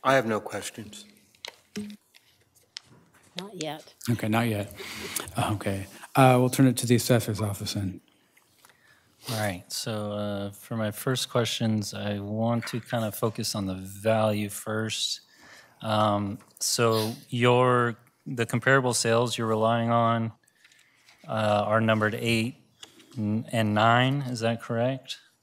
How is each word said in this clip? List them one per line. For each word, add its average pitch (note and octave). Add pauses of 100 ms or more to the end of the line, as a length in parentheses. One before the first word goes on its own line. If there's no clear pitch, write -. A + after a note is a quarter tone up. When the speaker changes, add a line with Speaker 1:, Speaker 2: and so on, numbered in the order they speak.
Speaker 1:
I C3+
have B2+
no G#2+
questions. - (2250)
Speaker 2:
Not G3
yet. D#3 (160)
Speaker 3:
Okay, A2+
not A#2
yet. G2+ (680)
Okay. G2+ (280)
Uh, C3
we'll B2+
turn C3+
it B2
to -
the A#2+
assessor's A2+
office G#2
then. F#2+ (1300)
Speaker 4:
All A2+
right, G2+
so, G#2+
uh, G2+
for -
my A2
first -
questions, A2
I G2+
want A2
to B2
kind A2+
of G2+
focus A2+
on G2+
the F#2+
value G#2
first. - (580)
Um, G#2+ (220)
so A2+ (160)
your, B2 (300)
the A#2+
comparable B2+
sales A#2
you're A#2
relying A2+
on, A#2 (960)
uh, G#2
are G#2+
numbered A2
eight A#2 (600)
n-, G#2+
and G#2+
nine, A#2+ (120)
is A#2+
that A2+
correct B2+ (260)